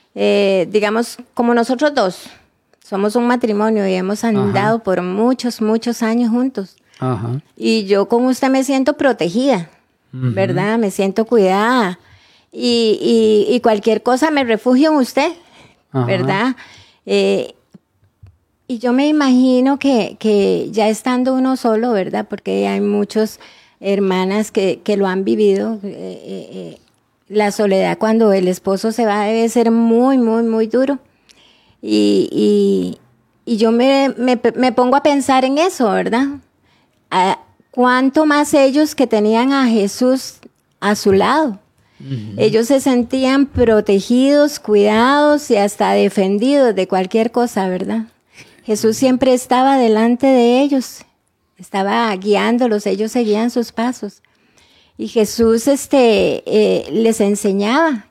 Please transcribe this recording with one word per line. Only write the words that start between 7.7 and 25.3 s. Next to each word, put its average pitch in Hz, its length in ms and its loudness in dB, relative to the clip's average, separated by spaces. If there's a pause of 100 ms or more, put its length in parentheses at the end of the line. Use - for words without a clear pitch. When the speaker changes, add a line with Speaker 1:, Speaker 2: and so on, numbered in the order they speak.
Speaker 1:
yo 196 220 0
con 240 180 0
usted 262 240 0
me 269 140 0
siento 269 340 0
protegida, 233 720 -2 (440)
Speaker 2:
Ujú. 127 200 -4
Speaker 1:
¿verdad? 190 440 -2
Me 208 140 0
siento 196 340 -2
cuidada. 202 720 2 (540)
Y, 226 960 2
y, - 60 2
y 247 60 0
cualquier 220 420 0
cosa 254 300 0
me 277 120 0
refugio 254 480 2
en 302 60 2
usted, 277 360 -2 (580)
Speaker 2:
Ajá. 127 140 -2
Speaker 1:
¿verdad? 196 500 -2 (500)
Eh, 196 480 -2 (1120)
y 240 120 -6
yo 247 140 -2
me 277 140 2
imagino 262 720 2
que, 240 400 0
que 196 520 0
ya 214 180 0
estando 247 460 -2
uno 262 220 0
solo, 226 340 -2
¿verdad? 202 380 -4
Porque 196 380 -4
hay 196 140 -2
muchas 208 580 -2 (400)
hermanas 190 720 -2
que, 190 320 -2
que 208 140 -2
lo 196 100 2
han 190 160 -2
vivido. 214 520 0